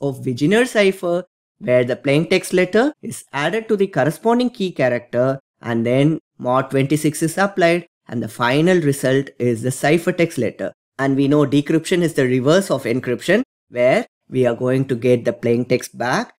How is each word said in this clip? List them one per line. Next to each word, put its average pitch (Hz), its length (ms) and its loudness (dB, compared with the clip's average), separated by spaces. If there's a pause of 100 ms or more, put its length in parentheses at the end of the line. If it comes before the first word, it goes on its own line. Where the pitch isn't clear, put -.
of 135 180 -6
Vigenère 147 480 0
cipher, 190 560 0 (380)
where 123 220 2
the 123 140 -2
plain 147 320 0
text 185 240 -2
letter 214 480 2
is - 320 -14
added 170 340 -4
to 214 80 0
the 196 120 0
corresponding 226 640 0
key 190 220 -4
character 127 720 -2 (200)
and 113 240 -2
then 139 320 2 (200)
mod 131 320 -2
twenty-six 143 520 0
is 160 160 -4
applied 175 480 0 (220)
and 117 160 -6
the 113 60 -8
final 151 500 2
result 139 500 0 (100)
is 120 220 -2
the 127 80 -4
ciphertext 165 680 0
letter. 95 340 -4 (260)
And 135 200 0
we 139 100 2
know 143 180 4
decryption 160 560 0
is 160 120 0
the 139 120 0
reverse 135 460 2
of 131 120 -4
encryption, 127 600 -2 (240)
where 127 380 0 (240)
we 127 160 0
are 120 100 0
going 127 300 0
to 135 100 -4
get 117 300 2
the 117 80 0
plain 120 320 -2
text - 320 -4
back. 135 420 -4